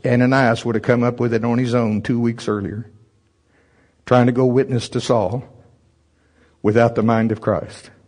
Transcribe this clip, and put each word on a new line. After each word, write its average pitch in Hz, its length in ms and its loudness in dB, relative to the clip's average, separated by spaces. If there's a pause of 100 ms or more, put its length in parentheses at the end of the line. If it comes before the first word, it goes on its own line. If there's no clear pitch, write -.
Ananias 123 600 2
would 117 100 -2
have 107 100 -4
come 120 180 2
up 120 180 -2
with 120 140 0
it 110 100 -2
on 120 140 0
his 123 160 -2
own 107 280 0
two 117 160 -2
weeks 117 300 -4
earlier, 101 420 -6 (1160)
trying 123 200 4
to 120 60 2
go 127 120 0
witness 127 460 0
to 120 100 -4
Saul 113 440 -2 (1160)
without 117 320 4
the 113 80 0
mind 113 280 2
of 104 100 -4
Christ. - 500 -6 (180)